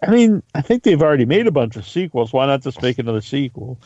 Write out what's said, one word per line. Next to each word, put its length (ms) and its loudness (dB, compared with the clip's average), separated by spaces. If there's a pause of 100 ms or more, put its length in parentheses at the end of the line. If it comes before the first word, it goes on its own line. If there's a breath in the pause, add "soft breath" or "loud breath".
I 60 2
mean, 320 4 (100)
I 80 -2
think 220 -2
they've 180 4
already 240 2
made 220 2
a 40 0
bunch 260 -2
of 100 -14
sequels. 460 -4
Why 120 2
not 160 0
just 200 -10
make 180 -2
another 220 -4
sequel? 640 -8